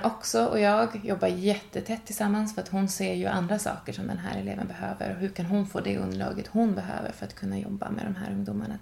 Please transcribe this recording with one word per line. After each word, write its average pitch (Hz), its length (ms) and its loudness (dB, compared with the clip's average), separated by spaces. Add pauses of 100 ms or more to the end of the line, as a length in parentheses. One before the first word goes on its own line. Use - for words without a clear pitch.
också 233 400 2
och 220 140 4
jag 208 460 4
jobbar 185 220 2
jättetätt 202 800 0
tillsammans 208 500 2
för - 60 -2
att - 60 -6
hon 196 220 2
ser 190 240 0
ju 180 120 0
andra 196 340 2
saker - 340 -4
som 190 140 -4
den - 100 -2
här 170 220 -4
eleven 101 280 -2
behöver. 185 480 -4
Och 180 60 -4
hur 190 80 0
kan 180 160 -4
hon 196 220 2
få 196 120 -4
det 196 180 0
underlaget 190 500 -2
hon 220 280 2
behöver - 360 -4
för - 140 -10
att - 100 -10
kunna 196 240 -4
jobba 202 300 -4
med 214 160 -4
de 202 100 -2
här 196 160 -6
ungdomarna 208 500 -4